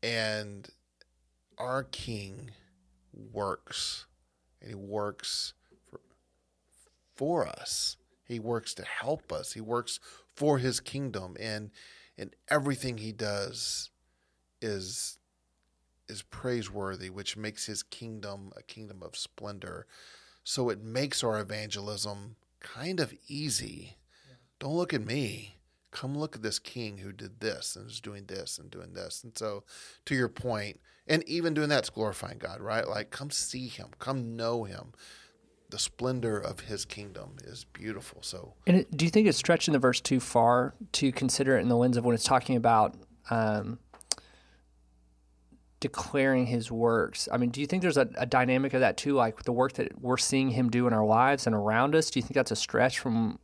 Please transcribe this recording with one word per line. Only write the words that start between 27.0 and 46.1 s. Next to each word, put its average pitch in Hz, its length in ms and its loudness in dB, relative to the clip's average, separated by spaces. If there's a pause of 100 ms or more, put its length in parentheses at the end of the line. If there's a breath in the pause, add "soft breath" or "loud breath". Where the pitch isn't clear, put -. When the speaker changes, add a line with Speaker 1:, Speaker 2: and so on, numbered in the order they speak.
Speaker 1:
did 98 280 -16
this 107 340 -4
and 104 160 -14
is 107 100 -12
doing 101 260 -12
this 92 320 -10
and 90 120 -18
doing 87 220 -16
this. 90 320 -12
And 113 120 -14
so 104 280 -6 (400 loud breath)
to 147 100 -2
your 123 140 2
point, 107 520 -6 (260 soft breath)
and 160 200 2
even 165 280 -2
doing 151 160 2
that's 143 180 2
glorifying 104 500 -6
God, - 220 -10
right? 110 260 -2
Like, 107 240 -4
come - 200 -10
see 127 380 -6
him, 95 200 -14 (100)
come 123 380 -4
know 117 280 -2
him. 101 280 -12 (800 loud breath)
The 104 80 -10
splendor 120 600 0
of 90 220 -6
his 104 240 -6
kingdom 101 600 -12
is 120 200 -16
beautiful. - 580 -12
So, 92 320 -12 (120)
Speaker 2:
And 185 120 8
it, - 180 0
do 151 100 2
you 165 40 4
think 214 180 6
it's 151 100 6
stretching 165 340 4
the 143 60 6
verse 123 220 6
too 131 200 2
far 120 540 6 (180)
to 139 200 4
consider 131 460 4
it 87 40 4
in 113 60 2
the 120 80 6
lens 123 200 6
of 120 80 2
when 120 100 6
it's 110 100 0
talking 131 320 4
about, 113 380 6 (360)
um, 107 480 0 (2000 loud breath)
declaring 135 680 2